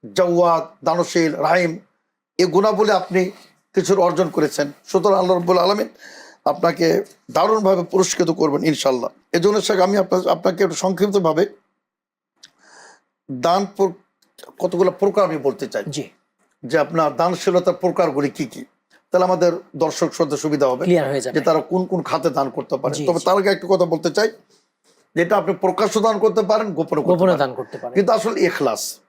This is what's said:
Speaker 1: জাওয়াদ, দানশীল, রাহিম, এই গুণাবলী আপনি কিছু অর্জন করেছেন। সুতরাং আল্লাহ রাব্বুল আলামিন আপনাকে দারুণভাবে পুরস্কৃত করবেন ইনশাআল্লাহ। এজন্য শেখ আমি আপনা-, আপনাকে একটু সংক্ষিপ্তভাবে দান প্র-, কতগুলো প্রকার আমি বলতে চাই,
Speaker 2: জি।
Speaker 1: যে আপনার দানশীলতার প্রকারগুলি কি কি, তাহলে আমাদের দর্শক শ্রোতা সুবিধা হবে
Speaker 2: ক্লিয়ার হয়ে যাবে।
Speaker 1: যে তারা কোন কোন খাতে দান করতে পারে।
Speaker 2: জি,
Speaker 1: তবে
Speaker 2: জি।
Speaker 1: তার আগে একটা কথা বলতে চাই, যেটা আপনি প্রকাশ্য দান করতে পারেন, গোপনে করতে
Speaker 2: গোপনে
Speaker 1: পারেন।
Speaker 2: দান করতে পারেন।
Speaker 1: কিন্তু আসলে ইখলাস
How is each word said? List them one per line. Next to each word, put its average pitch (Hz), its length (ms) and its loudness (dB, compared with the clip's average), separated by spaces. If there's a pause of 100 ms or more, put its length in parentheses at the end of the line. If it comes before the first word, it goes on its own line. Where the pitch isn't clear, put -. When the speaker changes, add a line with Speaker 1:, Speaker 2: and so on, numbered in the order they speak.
(140)
Speaker 1:
জাওয়াদ, 175 500 2 (200)
দানশীল, 165 520 0
রাহিম, 170 440 0 (580)
এই 180 80 4
গুণাবলী 202 460 2
আপনি 185 400 0 (420)
কিছু 190 280 2
অর্জন 170 280 2
করেছেন। 147 420 -2 (140)
সুতরাং 190 340 2
আল্লাহ 185 180 2
রাব্বুল 175 200 2
আলামিন 202 320 0 (560)
আপনাকে 165 580 0 (280)
দারুণভাবে 190 520 2
পুরস্কৃত 180 460 0
করবেন 151 340 0
ইনশাআল্লাহ। 135 460 0 (220)
এজন্য 196 300 2
শেখ 196 180 0
আমি 196 180 2
আপনা-, 185 320 0
আপনাকে 170 340 0
একটু 170 120 0
সংক্ষিপ্তভাবে 185 720 0 (1900)
দান 170 340 0
প্র-, 196 260 -2 (680)
কতগুলো 180 320 0
প্রকার 196 320 0
আমি 160 140 -2
বলতে 135 300 -4
চাই, 104 220 -6
Speaker 2:
জি। 139 200 -8 (540)
Speaker 1:
যে 139 160 0
আপনার 151 360 -2
দানশীলতার 180 580 0
প্রকারগুলি 160 560 -2
কি 139 160 -6
কি, - 200 -16 (460)
তাহলে 180 140 2
আমাদের 180 260 2 (240)
দর্শক 156 380 -2
শ্রোতা 147 240 -2
সুবিধা 147 300 0
হবে 127 180 -2
Speaker 2:
ক্লিয়ার 165 240 2
হয়ে 139 120 -2
যাবে। 131 180 -4
Speaker 1:
যে 139 60 -4
তারা 156 140 2
কোন 185 260 -2
কোন 180 160 -4
খাতে 160 280 -2
দান 135 200 -2
করতে 131 280 -6
পারে। 135 180 -4
Speaker 2:
জি, 151 100 -6
Speaker 1:
তবে 165 140 0
Speaker 2:
জি। - 60 -8
Speaker 1:
তার 185 120 2
আগে 196 120 0
একটা 185 200 -2
কথা 180 160 4
বলতে 165 260 -2
চাই, 220 200 0 (840)
যেটা 175 220 0
আপনি 180 180 -2
প্রকাশ্য 196 440 0
দান 214 200 0
করতে 214 220 2
পারেন, 214 320 0
গোপনে 151 280 -2
করতে - 0 -
Speaker 2:
গোপনে 175 180 2
Speaker 1:
পারেন। 180 180 4
Speaker 2:
দান 131 160 0
করতে 120 240 -10
পারেন। 120 160 -12
Speaker 1:
কিন্তু 196 200 2
আসলে 220 280 0
ইখলাস 139 680 -2